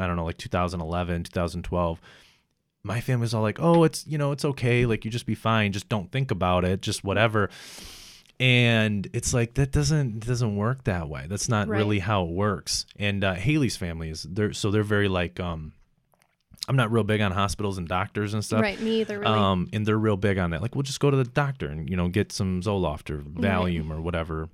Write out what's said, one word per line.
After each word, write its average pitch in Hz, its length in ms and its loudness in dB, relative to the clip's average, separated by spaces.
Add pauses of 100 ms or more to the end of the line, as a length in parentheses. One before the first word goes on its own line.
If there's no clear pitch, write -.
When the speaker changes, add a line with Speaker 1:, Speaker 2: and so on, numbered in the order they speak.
Speaker 1:
I 90 40 0
don't 87 100 0
know, 82 80 -2
like, 85 140 -6
two - 100 -12
thousand 90 320 0
eleven, 85 420 -2
two - 80 -12
thousand 87 320 -2
twelve. 87 380 -2 (800)
My 120 160 -4
family's 117 340 -2
all 110 100 0
like, 107 180 -2
"Oh, 170 240 6
it's, - 200 -2
you 151 120 -4
know, 143 160 0
it's 139 100 -8
okay. 123 420 2
Like, 113 200 0
you 110 60 -6
just 117 140 -6
be 110 100 -2
fine. 110 360 2
Just 98 160 -4
don't 104 240 -4
think 135 200 -2
about 90 340 2
it. 95 160 0
Just - 240 -4
whatever." 104 440 2 (880)
And 117 760 4
it's - 200 -4
like, 117 200 0
that 139 180 0
doesn't, 139 520 0
it 113 40 -8
doesn't 120 280 0
work 113 300 -2
that 87 220 -2
way. 69 220 -8
That's 98 180 -4
not 104 200 2
Speaker 2:
Right. 107 100 -2
Speaker 1:
really 104 220 2
how 95 260 0
it 82 60 -4
works. 98 540 -2 (120)
And, 101 260 0
uh, 95 120 2
Haley's 123 420 0
family 80 320 -6
is, 80 140 -10
they're, 98 300 -2
so 104 180 -2
they're 107 120 4
very, 101 240 2
like, 90 320 -2
um, 80 340 -6 (920)
I'm 127 100 0
not 113 140 4
real 113 120 4
big 104 180 2
on 101 100 2
hospitals 98 460 0
and 87 100 -6
doctors 101 460 -2
and 104 100 -2
stuff. 110 180 2
Speaker 2:
Right, 104 180 0
me 220 220 0
either, 208 180 -4
really. 113 140 2
Speaker 1:
Um, 95 400 2
and 107 120 -2
they're 107 140 4
real 107 180 2
big 98 200 2
on 87 140 0
that. 80 100 -2
Like, 117 140 -4
"We'll 139 80 -2
just 135 180 -6
go 143 100 4
to 135 60 2
the 131 80 2
doctor 135 420 -4
and, 76 220 -6
you 92 80 0
know, 87 100 2
get 95 240 0
some 92 300 -2
Zoloft 90 480 -2
or 76 80 -4
Speaker 2:
Right. 76 340 -2
Speaker 1:
Valium 87 400 0
or 78 100 -6
whatever, 82 520 -4